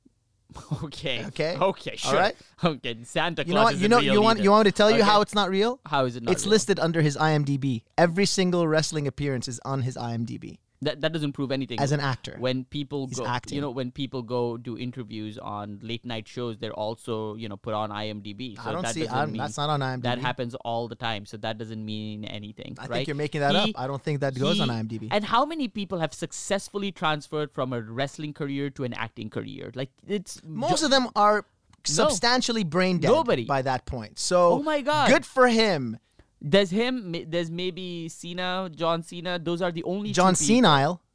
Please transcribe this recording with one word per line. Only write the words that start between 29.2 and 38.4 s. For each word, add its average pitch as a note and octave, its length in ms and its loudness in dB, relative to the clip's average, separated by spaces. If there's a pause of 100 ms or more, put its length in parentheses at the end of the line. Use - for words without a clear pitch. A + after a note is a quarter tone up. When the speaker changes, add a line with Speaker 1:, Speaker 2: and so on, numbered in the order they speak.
Speaker 1:
career? G#2+ 440 -8
Like, C3 160 -6 (160)
it's G3 380 -6
Speaker 2:
Most B3 340 0
Speaker 1:
ju- D#4+ 60 2
Speaker 2:
of C4 80 2
them C4 240 4
are G#3 220 6
Speaker 1:
No. G3+ 40 -2 (400)
Speaker 2:
substantially A#3 800 2
brain F3+ 380 2
dead C#3+ 100 2
Speaker 1:
Nobody. A#3 360 4
Speaker 2:
by C3+ 160 0
that C3 220 -2
point. A2 360 -10
So F3 320 6
Speaker 1:
Oh C4+ 100 2
my D4+ 200 0
God. C#4+ 260 2
Speaker 2:
good C#4 180 6
for B3+ 220 6
him. F#3 500 2 (420)
Speaker 1:
There's F#3+ 300 4
him. A3+ 400 -2
ma-, E3 160 -6
there's E3 240 -2
maybe F3 580 -6
Cena, F3+ 640 -6